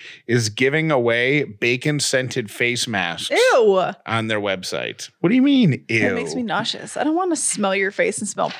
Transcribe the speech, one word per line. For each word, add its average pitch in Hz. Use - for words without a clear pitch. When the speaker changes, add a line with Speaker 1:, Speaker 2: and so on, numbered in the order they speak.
Speaker 1:
is 117
giving 143
away 123
bacon 127
scented 127
face 120
masks 90
Speaker 2:
Ew. 269
Speaker 1:
on 110
their 110
website. 92
What 170
do 240
you 254
mean, 254
ew? 113
Speaker 2:
That 98
makes 82
me 247
nauseous. 208
I -
don't 311
wanna 359
smell 196
your 196
face 180
and 208
smell -